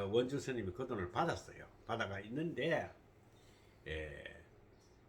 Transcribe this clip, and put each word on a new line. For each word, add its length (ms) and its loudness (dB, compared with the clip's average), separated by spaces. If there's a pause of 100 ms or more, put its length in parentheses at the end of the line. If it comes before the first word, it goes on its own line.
원주 340 4
스님이 320 0
그 160 -2
돈을 240 -2
받았어요. 560 0 (180)
받아가 360 0
있는데, 680 0 (1000)
예, 560 -6 (640)